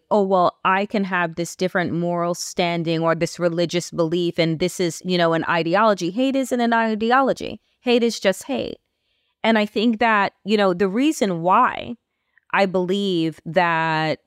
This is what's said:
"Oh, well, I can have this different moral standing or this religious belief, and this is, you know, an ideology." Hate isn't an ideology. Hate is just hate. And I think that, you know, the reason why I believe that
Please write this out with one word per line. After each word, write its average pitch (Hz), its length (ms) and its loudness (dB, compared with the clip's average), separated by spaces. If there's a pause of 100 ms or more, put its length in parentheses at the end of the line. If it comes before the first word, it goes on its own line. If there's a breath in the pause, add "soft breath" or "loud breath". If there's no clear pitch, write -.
(120)
"Oh, 214 100 4
well, 190 420 2
I 190 220 0
can 208 180 -2
have 175 320 -4
this 170 200 -8
different 180 380 -2
moral 175 420 -2
standing 170 640 -2
or 165 140 2
this 165 240 -4
religious 170 500 -2
belief, 170 480 -2
and 165 220 0
this 175 200 -2
is, 175 240 -4
you 180 140 -2
know, 170 160 2
an 165 160 -2
ideology." 180 640 0
Hate 254 240 0
isn't 254 260 -2
an 233 120 0
ideology. 226 880 0 (220)
Hate 240 220 2
is 233 160 0
just - 240 0
hate. - 340 -6 (680)
And 220 140 4
I 214 80 2
think 214 340 0
that, 214 340 2 (100)
you 208 140 2
know, 196 160 4
the 190 160 0
reason 208 520 0
why 220 540 0 (580)
I 190 120 2
believe 185 800 -2
that 160 800 0